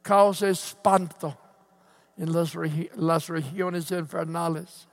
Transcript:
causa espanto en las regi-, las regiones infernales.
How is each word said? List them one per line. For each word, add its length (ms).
causa 480
espanto 880
en 160
las 220
regi-, 420
las 320
regiones 640
infernales. 1040